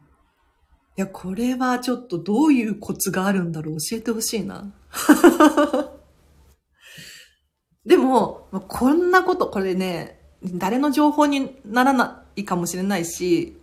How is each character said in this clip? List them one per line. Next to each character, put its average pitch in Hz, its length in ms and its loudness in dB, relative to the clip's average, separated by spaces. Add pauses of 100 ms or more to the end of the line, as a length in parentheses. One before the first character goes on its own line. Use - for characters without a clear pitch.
(960)
い - 40 -6
や、 190 60 -4
こ 185 280 -12
れ 247 200 -2
は 254 240 0
ち 254 140 -4
ょ 240 60 -2
っ - 80 -18
と 175 120 -6
ど 208 280 0
う 302 60 6
い 123 160 2
う 202 100 -6
コ - 160 -8
ツ - 160 -4
が 185 160 -2
あ 202 60 2
る 190 100 0
ん 170 100 -4
だ 156 100 -8
ろ 156 100 -8
う。 165 40 -8
教 220 220 -8
え - 20 -8
て 233 100 -4
ほ 220 100 -4
し 220 180 -4
い 190 60 -4
な。 196 280 -12 (180)
<laughs> 302 1080 4 (1900)
で 349 100 6
も、 254 560 0
ま 190 60 -8
あ、 196 40 -8
こ 254 300 0
ん 359 180 2
な 370 140 4
こ 370 120 0
と、 - 120 -2
こ 202 120 -4
れ 190 140 -2
ね、 185 460 -6 (240)
誰 185 340 -4
の 294 120 2
情 294 200 4
報 294 160 4
に 277 380 -2
な 233 200 0
ら 277 80 4
な - 320 -2 (120)
い 202 80 -8
か 185 120 -2
も 170 100 -2
し 180 100 -8
れ 180 60 -4
な 196 160 0
い 170 80 -4
し、 175 560 -2